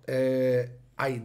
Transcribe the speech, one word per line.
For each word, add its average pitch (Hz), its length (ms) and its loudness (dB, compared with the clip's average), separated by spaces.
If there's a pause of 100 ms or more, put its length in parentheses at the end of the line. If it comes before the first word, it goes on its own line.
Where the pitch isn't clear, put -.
eh, 131 680 0 (200)
hay 131 280 -2